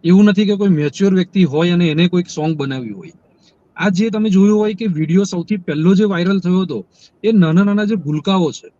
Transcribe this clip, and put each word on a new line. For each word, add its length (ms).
એવું 200
નથી 220
કે 100
કોઈ 120
મેચ્યોર 460
વ્યક્તિ 300
હોય 260
અને 180
એને 200
કોઈક 200
સોંગ 280
બનાવ્યું 420
હોય. 140
આ 120
જે 220
તમે 200
જોયું 280
હોય 160
કે 120
વીડિયો 380
સૌથી 320
પહેલો 380
જે 100
વાયરલ 360
થયો 200
હતો, 260
એ 80
નાના 320
નાના 200
જે 100
ભૂલકાઓ 560
છે 300